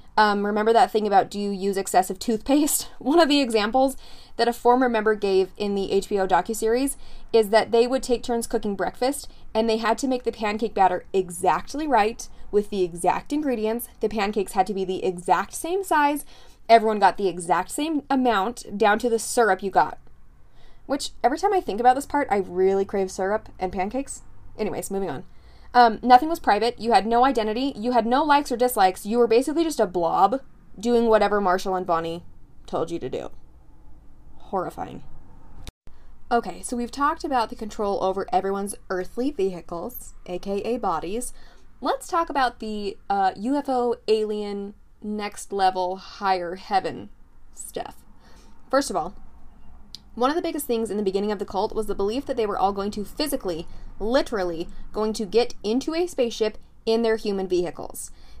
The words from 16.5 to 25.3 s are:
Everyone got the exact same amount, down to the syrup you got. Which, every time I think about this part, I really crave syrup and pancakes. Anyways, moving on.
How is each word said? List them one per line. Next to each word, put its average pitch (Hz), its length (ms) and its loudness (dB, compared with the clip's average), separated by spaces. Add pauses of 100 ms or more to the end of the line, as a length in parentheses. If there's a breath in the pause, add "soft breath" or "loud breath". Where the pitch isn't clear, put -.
Everyone 220 320 8
got 190 180 6
the 202 100 0
exact 175 420 0
same 302 400 -2
amount, 226 680 0
down 208 220 6
to 247 100 0
the 226 100 2
syrup 208 420 2
you 196 80 -4
got. 170 300 2 (840 soft breath)
Which, - 240 -4 (140)
every 247 140 2
time 403 160 0
I 370 80 2
think 208 180 -4
about 247 160 6
this 277 100 -6
part, 285 260 0
I 208 60 2
really 190 480 2
crave 190 260 -2
syrup 202 380 -4 (100)
and 185 140 -4
pancakes. 208 480 -6 (360)
Anyways, 214 320 -4
moving 196 200 -2
on. 143 160 -8 (480 soft breath)